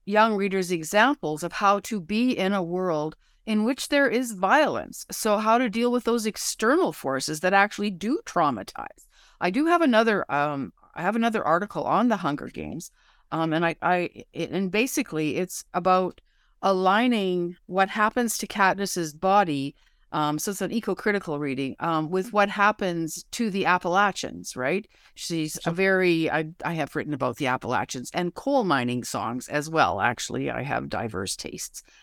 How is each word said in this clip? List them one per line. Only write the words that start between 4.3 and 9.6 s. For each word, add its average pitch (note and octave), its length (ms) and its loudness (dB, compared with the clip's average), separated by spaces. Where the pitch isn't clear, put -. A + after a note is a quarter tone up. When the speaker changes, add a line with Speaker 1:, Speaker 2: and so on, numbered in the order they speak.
Speaker 1:
violence. F#3 800 2
So G#3 280 0
how A3 180 4
to B3 140 2
deal A#3 200 0
with A#3+ 140 0
those A3+ 220 0
external A#3+ 640 0
forces C3+ 480 -4
that F#3 140 2
actually G#3 360 2
do G#3 360 -4
traumatize. - 800 -2
I F3+ 80 0
do A#3+ 160 0